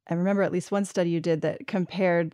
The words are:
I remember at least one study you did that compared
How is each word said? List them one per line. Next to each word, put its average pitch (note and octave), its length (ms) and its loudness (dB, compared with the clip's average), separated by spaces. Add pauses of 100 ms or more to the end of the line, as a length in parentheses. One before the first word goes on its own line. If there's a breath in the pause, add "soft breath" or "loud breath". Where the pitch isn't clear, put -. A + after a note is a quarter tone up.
I E3+ 60 -2
remember G3 280 2
at E3+ 80 0
least F3 200 -2
one G3+ 140 0
study F3 260 0
you E3+ 100 0
did D#3+ 200 0
that - 260 -4
compared F3 680 0